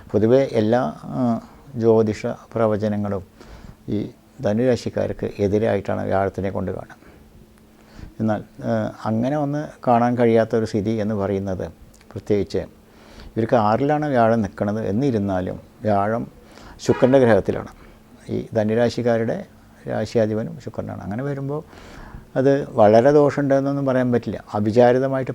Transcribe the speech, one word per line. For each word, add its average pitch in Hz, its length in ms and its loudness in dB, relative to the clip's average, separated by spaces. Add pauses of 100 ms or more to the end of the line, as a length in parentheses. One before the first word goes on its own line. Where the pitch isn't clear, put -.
(100)
പൊതുവേ 117 320 4 (100)
എല്ലാ, 113 300 2 (220)
ആ, 120 360 -2 (360)
ജ്യോതിഷ 110 500 2
പ്രവചനങ്ങളും 104 960 -4 (640)
ഈ 107 100 -4 (460)
ധനുരാശിക്കാർക്ക് 110 920 -2
എതിരായിട്ടാണ് 101 720 0
വ്യാഴത്തിനെ 98 400 -2
കൊണ്ട് 98 200 -6
കാണുക. - 260 -12 (1200)
എന്നാൽ, 110 200 -2 (300)
ആ, 110 240 -2 (100)
അങ്ങനെ 113 320 -2
ഒന്ന് 147 320 -4 (180)
കാണാൻ 120 320 2
കഴിയാത്തൊരു 113 460 2
സ്ഥിതി 107 260 -2
എന്ന് 110 240 -2
പറയുന്നത് 98 520 -4 (460)
പ്രത്യേകിച്ച് 101 460 -2 (800)
ഇവർക്ക് 113 200 0
ആറിലാണ് 135 580 2
വ്യാഴം 113 280 4
നിൽക്കുന്നത്. 101 380 -4 (120)
എന്നിരുന്നാലും 98 680 -2 (220)
വ്യാഴം 107 440 0 (580)
ശുക്രൻ്റെ 131 340 4
ഗ്രഹത്തിലാണ്. 107 540 2 (640)
ഈ 117 120 -6 (100)
ധനുരാശിക്കാരുടെ 117 880 -2 (420)
രാശിയാധിപനും 113 760 -2
ശുക്രനാണ്. 104 380 -10
അങ്ങനെ 107 200 -8
വരുമ്പോൾ 143 400 -8 (760)
അത് 135 160 4 (280)
വളരെ 113 320 8
ദോഷമുണ്ടെന്നൊന്നും 139 760 2
പറയാൻ 127 260 0
പറ്റില്ല. 113 320 -2 (100)
അവിചാരിതമായിട്ട് 123 800 2